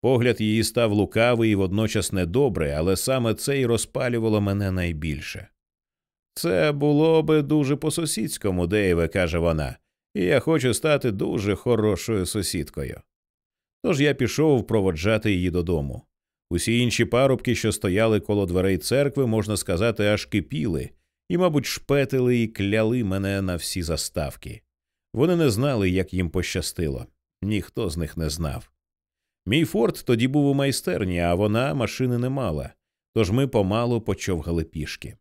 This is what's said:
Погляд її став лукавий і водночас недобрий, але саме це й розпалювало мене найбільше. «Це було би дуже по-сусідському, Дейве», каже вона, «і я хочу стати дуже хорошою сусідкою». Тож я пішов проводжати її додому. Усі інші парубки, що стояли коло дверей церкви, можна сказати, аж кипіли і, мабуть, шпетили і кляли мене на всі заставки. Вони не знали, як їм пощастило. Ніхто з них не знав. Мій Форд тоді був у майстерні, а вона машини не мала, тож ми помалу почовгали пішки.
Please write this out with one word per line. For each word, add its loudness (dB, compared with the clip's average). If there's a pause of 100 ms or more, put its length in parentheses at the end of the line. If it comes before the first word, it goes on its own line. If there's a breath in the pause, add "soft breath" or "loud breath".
Погляд 2
її 2
став 0
лукавий 2
і 4
водночас 0
недобрий, 0
але 0
саме 0
це -2
й 2
розпалювало 0
мене 0
найбільше. -4 (880)
«Це 2
було 4
би 2
дуже 2
по-сусідському, -2
Дейве», 2
каже 0
вона, 0 (360)
«і 0
я 4
хочу 0
стати 0
дуже -2
хорошою 0
сусідкою». -6 (840)
Тож 2
я 4
пішов 2
проводжати 0
її 0
додому. -2 (480)
Усі 0
інші 2
парубки, 2
що 0
стояли 2
коло 0
дверей 0
церкви, 0
можна 0
сказати, -2
аж 2
кипіли -4 (380)
і, 0
мабуть, 2
шпетили 0
і 0
кляли 0
мене -2
на -2
всі -6
заставки. -6 (520)
Вони 2
не 4
знали, 0
як -2
їм -2
пощастило. -4 (360)
Ніхто -4
з -6
них -6
не -2
знав. -6 (760)
Мій 2
Форд -2
тоді 2
був 2
у 2
майстерні, 0
а 2
вона 0
машини -2
не -2
мала, -4 (440)
тож 2
ми 2
помалу 0
почовгали -2
пішки. -10